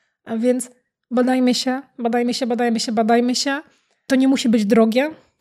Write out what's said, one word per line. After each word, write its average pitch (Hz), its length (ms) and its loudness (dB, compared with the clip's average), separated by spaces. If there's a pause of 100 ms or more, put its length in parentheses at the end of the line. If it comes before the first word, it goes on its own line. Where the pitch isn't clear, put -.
(260)
A 226 120 -6
więc 247 340 -2 (400)
badajmy 254 420 0
się, 262 280 -4 (180)
badajmy 240 340 -2
się, 247 140 -4
badajmy 233 320 -2
się, - 120 -6
badajmy 233 440 0
się. 277 260 -4 (460)
To 269 80 2
nie 262 120 4
musi 269 220 2
być 214 160 2
drogie. 226 440 2 (320)